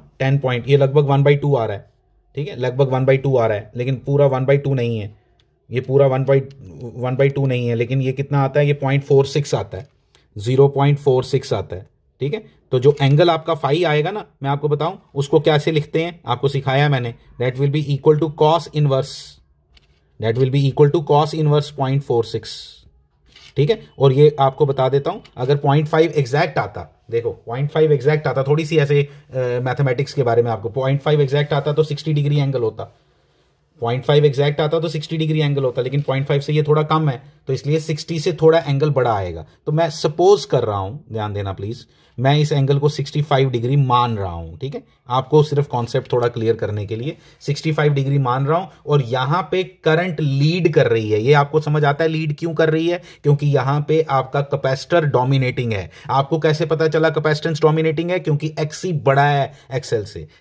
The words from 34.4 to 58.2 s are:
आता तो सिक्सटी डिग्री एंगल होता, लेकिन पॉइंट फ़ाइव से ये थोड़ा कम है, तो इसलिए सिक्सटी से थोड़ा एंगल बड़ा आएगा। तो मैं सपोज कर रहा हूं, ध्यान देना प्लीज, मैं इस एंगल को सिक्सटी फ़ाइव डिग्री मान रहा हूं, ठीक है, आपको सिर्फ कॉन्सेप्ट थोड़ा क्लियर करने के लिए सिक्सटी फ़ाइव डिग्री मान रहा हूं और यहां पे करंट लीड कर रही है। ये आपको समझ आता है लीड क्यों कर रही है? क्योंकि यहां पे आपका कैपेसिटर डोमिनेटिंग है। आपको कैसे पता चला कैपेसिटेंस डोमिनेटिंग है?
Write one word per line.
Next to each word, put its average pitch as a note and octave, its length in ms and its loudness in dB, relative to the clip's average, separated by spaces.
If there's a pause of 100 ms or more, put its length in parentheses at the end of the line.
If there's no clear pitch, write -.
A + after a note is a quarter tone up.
आता D#3 180 0
तो E3 80 -4
सिक्सटी D#3 300 -8
डिग्री D#3 220 -2
एंगल C#3+ 240 0
होता, B2+ 180 -2
लेकिन C#3 200 -2
पॉइंट C3+ 260 -2
फ़ाइव C#3+ 140 0
से D3+ 120 -4
ये D3+ 100 2
थोड़ा D3+ 200 2
कम D#3 260 0
है, - 120 -4 (260)
तो C3+ 60 -2
इसलिए C#3+ 260 -2
सिक्सटी D#3 400 -6
से E3+ 140 -2
थोड़ा D#3+ 260 4
एंगल D3 300 0
बड़ा B2 240 0
आएगा। F2 320 -6 (200)
तो D#3 60 -6
मैं D#3+ 180 0
सपोज F3+ 560 2
कर C3 180 0
रहा G#2 140 -2
हूं, G2 200 -8 (160)
ध्यान G#2+ 200 -6
देना G2 200 -6
प्लीज, G#2 320 -10 (320)
मैं C3+ 220 2
इस D3+ 120 0
एंगल C#3 280 2
को D3 100 2
सिक्सटी D3 320 -4
फ़ाइव C3+ 280 2
डिग्री B2 260 -2
मान B2 420 2
रहा F#2+ 140 -6
हूं, E2 260 -12
ठीक C#3 180 -10
है, C#4 60 -12 (280)
आपको C3 340 2
सिर्फ C#3 240 -2
कॉन्सेप्ट B2 440 -4
थोड़ा A#2+ 160 2
क्लियर A2+ 280 0
करने G#2 300 -6
के G#2+ 100 -8
लिए B2+ 220 -8 (220)
सिक्सटी D3 320 -4
फ़ाइव D3+ 220 2
डिग्री C#3 240 0
मान C3+ 280 0
रहा D#3 140 0
हूं E3+ 80 -8 (200)
और C#3+ 140 2
यहां C3 400 -2 (100)
पे F#3 120 0 (200)
करंट D#3+ 360 0
लीड D#3 540 0
कर C#3+ 140 4
रही A2+ 240 0
है। G#2 100 2
ये C3 120 4
आपको C#3+ 260 2
समझ D3+ 260 0
आता C#3+ 180 0
है D#3+ 60 2
लीड D#3 280 -4
क्यों E3 160 -6
कर D#3+ 160 2
रही D#3+ 180 0
है? F3 140 -2 (220)
क्योंकि D3 240 2
यहां C#3 340 0
पे D3+ 280 2
आपका C3+ 320 -2
कैपेसिटर C#3 640 -2
डोमिनेटिंग B2+ 680 0
है। F#2 160 -6 (200)
आपको C#3 300 0
कैसे D#3 260 0
पता D#3+ 220 0
चला D#3 220 2
कैपेसिटेंस D3+ 520 -2
डोमिनेटिंग D#3+ 500 2
है? F3+ 80 0